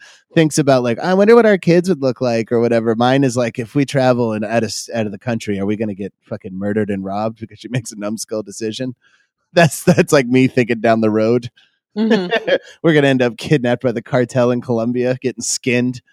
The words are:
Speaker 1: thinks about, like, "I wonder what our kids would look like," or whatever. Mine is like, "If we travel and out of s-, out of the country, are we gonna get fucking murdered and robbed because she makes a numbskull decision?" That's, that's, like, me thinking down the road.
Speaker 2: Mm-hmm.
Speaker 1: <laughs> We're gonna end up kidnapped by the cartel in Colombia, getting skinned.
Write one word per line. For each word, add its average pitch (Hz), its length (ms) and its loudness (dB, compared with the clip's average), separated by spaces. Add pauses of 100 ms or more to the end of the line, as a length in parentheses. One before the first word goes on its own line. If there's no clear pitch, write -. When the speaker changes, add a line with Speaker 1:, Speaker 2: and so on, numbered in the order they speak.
(340)
Speaker 1:
thinks 160 240 2
about, 135 260 4
like, 120 160 -2
"I 180 140 0
wonder 202 220 6
what 233 100 6
our 208 140 4
kids 175 280 2
would 165 140 -2
look 131 180 -2
like," 117 320 -2
or 120 80 2
whatever. 117 360 2
Mine 127 280 2
is 123 140 0
like, 120 220 -2
"If 113 160 -10
we 143 100 2
travel 123 480 0
and 107 100 -4
out 113 200 0
of 104 60 -4
s-, - 240 -10
out 113 120 -2
of 104 60 -6
the 98 80 -12
country, 107 400 -4
are 98 80 -2
we 104 100 -2
gonna 107 180 -6
get 95 180 -10 (100)
fucking 101 340 -12
murdered 101 320 -2
and 98 160 -6
robbed 110 340 -6
because 110 200 -16
she - 100 -16
makes 117 220 -6
a 117 40 -18
numbskull 107 460 -8
decision?" 110 540 -10 (580)
That's, 170 300 0
that's, 180 280 0
like, 143 160 4
me 131 200 4
thinking 117 340 -2
down 113 200 2
the 110 100 2
road. 117 400 0 (440)
Speaker 2:
Mm-hmm. 214 600 0 (140)
Speaker 1:
<laughs> - 120 -20
We're 165 140 2
gonna 147 120 4
end 131 140 2
up 120 160 0
kidnapped 123 460 0
by 127 80 0
the 113 100 -6
cartel 123 480 0
in 120 120 -2
Colombia, 120 600 -2
getting 117 220 -6
skinned. 123 580 -2 (120)